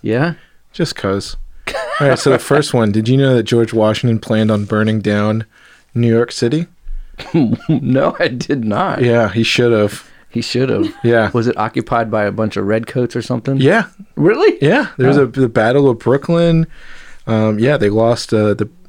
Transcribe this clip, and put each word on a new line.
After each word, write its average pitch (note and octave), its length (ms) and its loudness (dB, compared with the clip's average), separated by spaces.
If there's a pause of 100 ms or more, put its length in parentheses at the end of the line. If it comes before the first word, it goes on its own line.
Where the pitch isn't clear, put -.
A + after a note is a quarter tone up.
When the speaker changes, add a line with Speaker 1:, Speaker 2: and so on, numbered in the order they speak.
Speaker 1:
Yeah? C3 320 -2 (380)
Speaker 2:
Just - 240 -4
'cause. G2 400 -4 (640)
All C#3+ 80 2
right, C3 100 2
so - 120 2
the - 80 4
first C#3+ 340 0
one, A2+ 200 2
did A2 160 0
you C3 80 4
know C3+ 180 4
that A#2 80 2
George A#2 300 0
Washington A2 460 0
planned A2 320 0
on G#2 140 0
burning A2 360 0
down G#2 440 -2 (500)
New A#2+ 140 2
York A#2 240 2
City? D3+ 340 -2 (520)
Speaker 1:
<laughs> - 160 -10 (340)
No, C#3 500 0
I F3 100 0
did B2 360 -4
not. B2+ 380 -2
Speaker 2:
Yeah, A#2 280 2
he A2+ 120 -2
should A#2+ 300 2
have. G#2 360 0 (200)
Speaker 1:
He A#2+ 140 -6
should B2+ 260 -2
have. G#2+ 340 -2
Speaker 2:
Yeah. A#2 300 2
Speaker 1:
Was A#2 140 0
it B2 100 -2
occupied A2+ 540 -2
by G#2+ 140 0
a G2+ 80 -2
bunch G#2+ 260 -4
of G2 80 -4
redcoats A#2 500 -2
or A#2 60 -4
something? B2+ 360 -4
Speaker 2:
Yeah. E3+ 300 2 (280)
Speaker 1:
Really? B3+ 440 2
Speaker 2:
Yeah. G3 280 2 (100)
There C3 100 2
was C#3 100 4
Speaker 1:
Oh. C#3+ 40 6
Speaker 2:
a, C3 40 2
the C3 220 0
Battle B2 400 2
of A#2+ 100 0
Brooklyn. E3 680 2 (600)
Um, A2 320 0
yeah, C3+ 200 2
they G#3 120 2
lost, A2+ 440 0
uh, G#2+ 200 2
the, G#2+ 140 -4 (200)